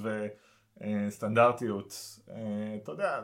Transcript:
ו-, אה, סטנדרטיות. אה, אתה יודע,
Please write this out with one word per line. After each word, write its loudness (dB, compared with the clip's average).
ו-, -2
אה, 0
סטנדרטיות. 2
אה, -14
אתה -10
יודע, -2